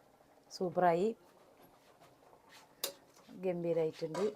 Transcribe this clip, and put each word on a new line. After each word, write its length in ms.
സൂപ്പറായി, 520
ഗംഭീരമായിട്ടുണ്ട്. 760